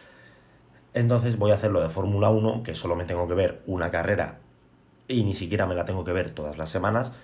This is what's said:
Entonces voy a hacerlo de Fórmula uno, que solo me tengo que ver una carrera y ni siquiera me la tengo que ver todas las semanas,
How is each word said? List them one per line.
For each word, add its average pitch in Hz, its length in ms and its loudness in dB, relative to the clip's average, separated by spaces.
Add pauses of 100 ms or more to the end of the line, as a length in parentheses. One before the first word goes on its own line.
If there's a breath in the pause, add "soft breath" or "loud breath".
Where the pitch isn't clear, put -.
(960 loud breath)
Entonces 120 420 2
voy 104 140 4
a 101 40 6
hacerlo 101 260 2
de 80 80 0
Fórmula 101 420 2
uno, 110 320 2
que 82 100 -8
solo 85 220 -4
me 87 100 -4
tengo 87 220 -2
que 87 80 -2
ver 92 320 2
una 87 240 -2
carrera 85 480 -2 (680)
y 123 160 2
ni 98 120 0
siquiera 95 320 -2
me 92 80 -2
la 85 100 -2
tengo 95 180 -4
que 85 80 -4
ver 90 200 -2
todas 76 260 -8
las 78 140 -8
semanas, 101 420 0 (100)